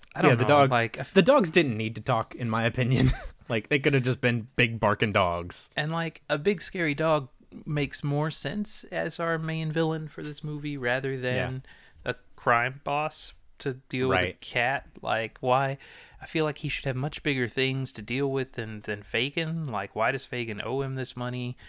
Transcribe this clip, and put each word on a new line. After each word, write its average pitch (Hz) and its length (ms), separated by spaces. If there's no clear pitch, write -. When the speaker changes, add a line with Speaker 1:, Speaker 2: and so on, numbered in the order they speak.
Speaker 1:
I - 80
don't 135 80
Speaker 2:
Yeah, 120 40
the 117 80
Speaker 1:
know, 107 40
Speaker 2:
dogs, 143 240
Speaker 1:
like, 113 260
I - 40
f- - 120
Speaker 2:
the 196 80
dogs 214 300
didn't 143 260
need 110 180
to 113 60
talk, 113 340
in 117 140
my 113 140
opinion. 127 520
<laughs> - 60
Like, 113 200
they 147 100
could 139 160
have 127 80
just 127 180
been 120 340
big 117 240
barking 107 320
dogs. 87 640
Speaker 1:
And, 151 160
like, 165 380
a 151 80
big 170 240
scary 165 320
dog 151 360
makes 147 380
more 147 260
sense - 540
as 165 360
our 165 200
main 160 320
villain 160 360
for 160 140
this 151 220
movie 147 340
rather 131 360
Speaker 2:
Yeah. 131 60
Speaker 1:
than 127 440
a 123 80
crime 127 480
boss 151 500
to 135 160
deal 127 200
with 92 100
a - 20
Speaker 2:
Right. 90 180
Speaker 1:
cat. 127 460
Like, 113 380
why? 135 400
I - 60
feel 156 180
like 147 140
he 147 100
should - 160
have 135 100
much 139 280
bigger 131 240
things 131 460
to 107 100
deal 135 260
with 135 220
than, 110 300
than 104 200
Fagin. 160 640
Like, 101 300
why 113 160
does 131 160
Fagin 113 360
owe 131 200
him 135 100
this 131 240
money? 123 400